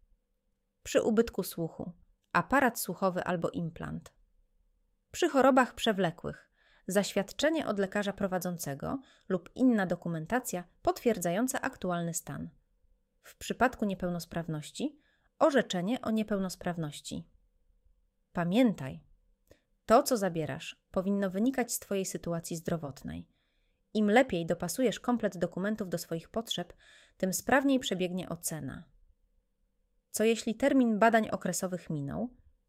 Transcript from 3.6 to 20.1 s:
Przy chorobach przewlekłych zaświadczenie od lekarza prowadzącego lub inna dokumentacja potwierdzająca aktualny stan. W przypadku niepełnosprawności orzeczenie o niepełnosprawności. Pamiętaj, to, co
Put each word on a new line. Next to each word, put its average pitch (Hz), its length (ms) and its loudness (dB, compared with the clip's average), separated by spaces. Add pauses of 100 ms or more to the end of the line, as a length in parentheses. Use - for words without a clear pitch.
Przy - 180 2
chorobach 262 460 6
przewlekłych 180 760 -2 (360)
zaświadczenie 202 800 0
od 202 120 -2
lekarza 196 340 -2
prowadzącego 180 880 -4 (280)
lub 180 260 -2
inna 226 320 4
dokumentacja 175 800 -4 (180)
potwierdzająca 214 800 0
aktualny 170 540 -4
stan. 151 340 -8 (760)
W - 140 -20
przypadku - 480 0
niepełnosprawności 175 1160 -4 (400)
orzeczenie 240 640 2
o - 100 -4
niepełnosprawności. 180 1160 -4 (1080)
Pamiętaj, 175 680 2 (840)
to, 240 160 8
co 262 140 0